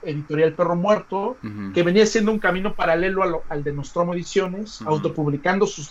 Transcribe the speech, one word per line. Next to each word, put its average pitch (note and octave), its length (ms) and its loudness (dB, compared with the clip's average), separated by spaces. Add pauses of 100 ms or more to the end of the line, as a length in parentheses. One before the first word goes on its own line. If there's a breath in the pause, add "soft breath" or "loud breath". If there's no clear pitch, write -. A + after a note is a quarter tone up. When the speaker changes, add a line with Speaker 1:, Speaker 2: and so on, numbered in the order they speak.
Speaker 1:
Editorial D#3 500 0
Perro F3 240 0
Muerto, G3+ 680 0
Speaker 2:
Ujú. G#2 320 -8
Speaker 1:
que F3 80 4
venía F#3+ 240 6
siendo G#3+ 260 2
un G#3+ 60 0
camino G3 360 0
paralelo F#3 480 2
a F#3 40 2
lo, D#3+ 220 -2
al D3 160 -4
de C#3+ 80 -2
Nostromo E3+ 420 -4
Ediciones, F#3 680 -4
Speaker 2:
Ujú. A#2+ 100 -4
Speaker 1:
autopublicando D#3 760 0
sus, - 240 -8